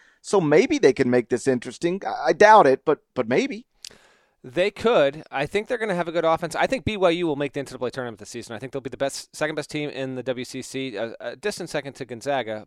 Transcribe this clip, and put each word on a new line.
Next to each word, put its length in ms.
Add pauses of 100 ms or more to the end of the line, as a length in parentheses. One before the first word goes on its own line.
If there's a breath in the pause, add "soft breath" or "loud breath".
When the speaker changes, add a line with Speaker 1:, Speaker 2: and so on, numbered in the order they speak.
(220 soft breath)
Speaker 1:
so 180
maybe 380
they 140
can 180
make 180
this 200
interesting. 580
I, 220
I 40
doubt 340
it, 180
but, 160 (140)
but 140
maybe. 380 (800 loud breath)
Speaker 2:
They 240
could. 600
I 160
think 200
they're 120
gonna 160
have 120
a 60
good 120
offense. 300
I 120
think 180
B 140
Y 120
U 160
will 80
make 200
the 60
N 60
C 60
double 140
A 40
tournament 280
this 100
season. 260
I 40
think 140
they'll 100
be 80
the 60
best, 380
second 220
best 140
team 180
in 260
the 80
W 220
C 180
C, 340
a, 220
a 160
distant 360
second 240
to 100
Gonzaga. 640